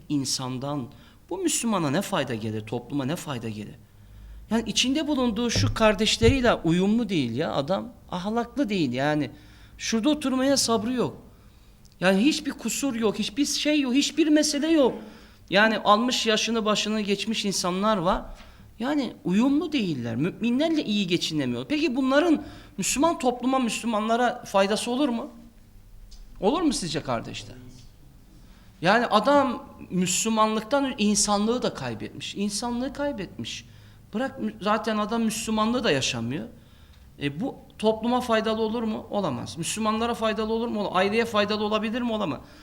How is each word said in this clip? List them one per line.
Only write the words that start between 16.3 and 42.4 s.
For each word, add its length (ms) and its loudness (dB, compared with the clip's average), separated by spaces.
başını 360 0
geçmiş 440 -2
insanlar 520 0
var. 260 0
Yani 340 -2
uyumlu 480 2
değiller, 440 -2
müminlerle 680 0
iyi 220 -2
geçinemiyor. 640 -2
Peki 280 0
bunların 460 4
Müslüman 400 2
topluma, 400 0
Müslümanlara 880 0
faydası 460 2
olur 180 0
mu? 220 -4
Olur 220 2
mu 100 2
sizce 300 -4
kardeşler? 540 -6
Yani 240 4
adam 580 4
Müslümanlıktan 1080 0
insanlığı 640 2
da 120 -2
kaybetmiş, 600 -8
insanlığı 580 -4
kaybetmiş. 720 -8
Bırak 260 -4
mü-, 200 -4
zaten 380 0
adam 240 -2
Müslümanlığı 600 0
da 60 2
yaşamıyor. 580 -2
E, 180 -4
bu 160 -4
topluma 420 2
faydalı 420 0
olur 200 -2
mu? 280 -4
Olamaz. 480 -4
Müslümanlara 560 -2
faydalı 380 -2
olur 160 -2
mu? 120 -2
Ola-, 140 -2
aileye 300 4
faydalı 400 0
olabilir 380 0
mi? 100 -2
Olamaz. 280 -2